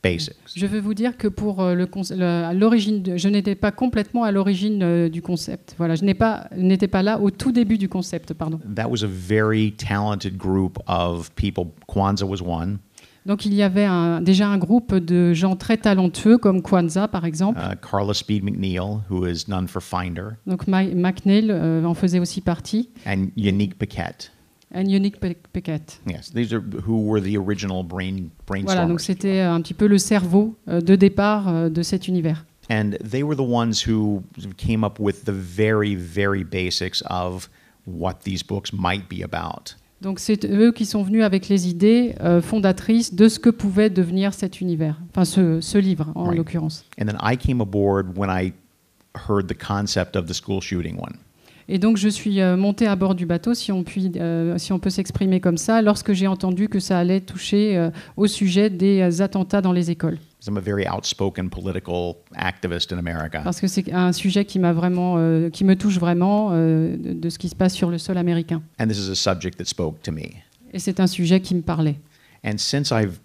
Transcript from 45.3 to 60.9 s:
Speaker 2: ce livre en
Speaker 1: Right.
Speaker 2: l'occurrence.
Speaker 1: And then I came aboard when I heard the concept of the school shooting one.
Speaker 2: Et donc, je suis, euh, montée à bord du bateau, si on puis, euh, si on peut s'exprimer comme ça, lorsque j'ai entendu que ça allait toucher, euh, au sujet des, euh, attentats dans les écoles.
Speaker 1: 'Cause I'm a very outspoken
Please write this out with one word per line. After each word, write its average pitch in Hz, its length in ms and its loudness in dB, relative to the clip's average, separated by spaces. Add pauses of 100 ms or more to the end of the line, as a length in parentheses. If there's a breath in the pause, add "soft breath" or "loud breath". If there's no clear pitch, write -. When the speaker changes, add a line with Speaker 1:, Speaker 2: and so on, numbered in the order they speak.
Speaker 2:
ce - 160 -2
livre 180 380 2
en 175 100 -4
Speaker 1:
Right. 175 120 0
Speaker 2:
l'occurrence. 160 460 -4 (160)
Speaker 1:
And 104 60 -2
then 107 180 -2
I 120 140 2
came 127 240 0
aboard 98 560 0
when 98 120 -2
I 92 220 0 (800)
heard 101 180 2
the - 100 -6
concept 101 600 -2
of 87 80 -2
the 87 80 -8
school 98 260 -6
shooting 85 380 -6
one. - 160 -10 (540 soft breath)
Speaker 2:
Et 190 120 -2
donc, 214 180 2
je 196 100 0
suis, 202 340 0
euh, 180 140 4
montée 202 300 2
à 202 100 2
bord 190 200 2
du 175 100 -4
bateau, 170 300 0
si - 160 -6
on 185 120 -2
puis, 185 340 -4
euh, 165 420 -2
si - 120 -6
on 190 60 2
peut 185 140 -2
s'exprimer 185 480 0
comme 175 180 2
ça, 226 240 2
lorsque 208 320 2
j'ai 190 140 2
entendu 190 420 0
que 208 100 -2
ça 185 200 0
allait 180 220 2
toucher, 202 540 0
euh, 170 140 2 (280 loud breath)
au 208 100 4
sujet 202 420 2
des, 190 320 4
euh, 180 220 2
attentats 196 380 0
dans 185 100 2
les 175 180 2
écoles. 165 280 -2 (220)
Speaker 1:
'Cause - 80 -12
I'm 104 100 -2
a 98 40 -4
very 98 260 0
outspoken 92 600 -4